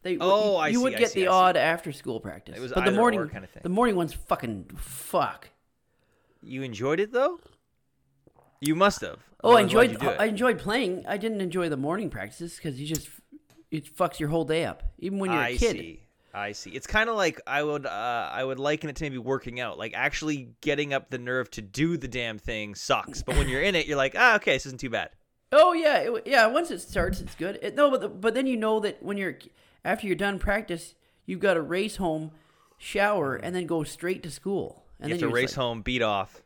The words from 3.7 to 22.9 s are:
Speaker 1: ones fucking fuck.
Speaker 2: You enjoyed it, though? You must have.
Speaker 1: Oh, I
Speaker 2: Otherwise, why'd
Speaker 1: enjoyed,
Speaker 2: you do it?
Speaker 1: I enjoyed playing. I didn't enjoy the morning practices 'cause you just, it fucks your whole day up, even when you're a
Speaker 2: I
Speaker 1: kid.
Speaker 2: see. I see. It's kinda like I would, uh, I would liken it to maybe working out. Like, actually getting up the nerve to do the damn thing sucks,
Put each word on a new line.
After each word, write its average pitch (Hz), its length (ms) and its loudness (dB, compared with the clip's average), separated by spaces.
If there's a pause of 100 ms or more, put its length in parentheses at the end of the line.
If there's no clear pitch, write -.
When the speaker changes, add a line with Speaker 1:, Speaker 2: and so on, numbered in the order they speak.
Speaker 1:
ones 170 160 0
fucking - 640 -4
fuck. - 720 -4 (920)
Speaker 2:
You 131 220 -10
enjoyed 131 380 -2
it, 214 100 -2
though? 277 280 0 (1200)
You 147 140 2
must 196 260 4
have. 85 180 -10 (240)
Speaker 1:
Oh, 226 80 8
I 233 120 10
Speaker 2:
Otherwise, 180 120 0
why'd 233 140 8
Speaker 1:
enjoyed, - 20 -2
Speaker 2:
you - 60 -6
do - 160 0
it? - 80 -2
Speaker 1:
I 208 60 4
enjoyed 220 320 0
playing. 185 480 -2
I 202 100 -2
didn't 214 240 -4
enjoy 180 260 -2
the 151 80 0
morning 160 340 -4
practices 113 480 -10
'cause 147 180 -8
you 139 120 -10
just, 156 220 -6 (600)
it 151 240 -8
fucks 175 240 -2
your 151 120 -2
whole 165 160 0
day 160 180 0
up, 104 200 -6 (160)
even 196 200 -4
when 190 100 -2
you're - 120 0
a 120 40 2
Speaker 2:
I 123 120 -2
Speaker 1:
kid. 233 180 2
Speaker 2:
see. 82 240 -12 (340)
I 101 200 -6
see. - 180 -14
It's - 160 -10
kinda 220 260 2
like 185 320 0
I 139 180 0
would, 147 220 -4
uh, 110 460 -4
I 110 140 -4
would 131 140 -6
liken 151 300 0
it 135 60 -10
to 156 80 -8
maybe 139 140 -6
working 123 420 -4
out. 107 180 -6
Like, 107 160 -8
actually 139 580 -2 (100)
getting 143 320 0
up 135 160 -4
the 135 80 -6
nerve 123 340 -4
to - 100 -10
do 147 360 -2
the 131 100 -8
damn 117 320 -6
thing 107 360 -6
sucks, - 460 -2